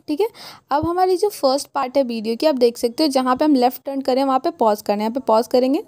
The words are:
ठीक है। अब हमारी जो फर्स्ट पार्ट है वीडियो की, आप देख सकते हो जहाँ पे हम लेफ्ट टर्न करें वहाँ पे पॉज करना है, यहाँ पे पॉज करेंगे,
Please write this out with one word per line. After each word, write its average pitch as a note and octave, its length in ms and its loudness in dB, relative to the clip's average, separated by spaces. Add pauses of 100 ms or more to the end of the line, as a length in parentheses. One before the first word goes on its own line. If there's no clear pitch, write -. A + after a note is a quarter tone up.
ठीक D4 140 -2
है। A4 60 0 (440)
अब D4+ 140 0
हमारी F#4 320 0
जो G#4 120 0
फर्स्ट C#4 460 -2
पार्ट C4 220 -4
है C#4 60 4
वीडियो A3+ 320 -6
की, C4+ 100 -2
आप D#4 100 2
देख A#3+ 220 2
सकते A#3 260 -2
हो D#4 60 2
जहाँ B3+ 260 0
पे D4+ 100 0
हम D4+ 100 4
लेफ्ट B3 300 0
टर्न C#4 160 -8
करें C4 220 0
वहाँ C4 160 0
पे E4+ 120 -4
पॉज G#3+ 300 0
करना G#3 220 -2
है, A3 60 -2
यहाँ A3+ 40 -6
पे C4+ 60 -4
पॉज A3+ 280 0
करेंगे, C4 400 0